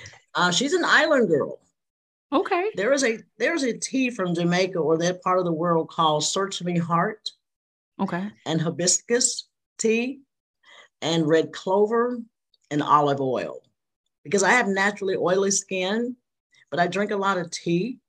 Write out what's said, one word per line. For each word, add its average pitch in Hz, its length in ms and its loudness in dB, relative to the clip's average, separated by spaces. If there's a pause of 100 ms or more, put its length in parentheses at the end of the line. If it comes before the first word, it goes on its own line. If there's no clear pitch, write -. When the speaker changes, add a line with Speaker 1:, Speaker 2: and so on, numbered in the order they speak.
(340)
Speaker 1:
uh, 175 180 2
she's 240 200 0
an 339 140 0
island 262 420 4
girl. 135 320 0 (720)
Speaker 2:
Okay. 370 440 0
Speaker 1:
There 226 180 0
is 277 100 0
a, 226 160 -2 (180)
there 302 160 0
is 302 100 -2
a 226 140 -2
tea 262 320 -2
from 180 240 -2
Jamaica 175 460 0
or 160 200 2
that 180 220 -2
part 185 180 2
of 185 40 2
the 170 80 -2
world 165 380 0
called 151 340 2
Search 196 380 -4
Me 175 160 -2
Heart 170 540 0 (680)
Speaker 2:
Okay. 190 300 -4 (160)
Speaker 1:
and 160 160 0
hibiscus 175 880 -2 (280)
tea 233 440 -2 (800)
and 165 260 0
red 160 240 2
clover 226 680 0 (500)
and 147 120 -2
olive 143 380 4
oil. 98 400 -4 (640)
Because 196 200 0
I 190 80 6
have 233 180 4
naturally 190 480 -2
oily 196 340 0
skin, 202 640 -4 (540)
but 156 100 -2
I 175 80 2
drink 196 240 -2
a 208 60 -2
lot 196 200 0
of 170 140 -6
tea 175 580 -2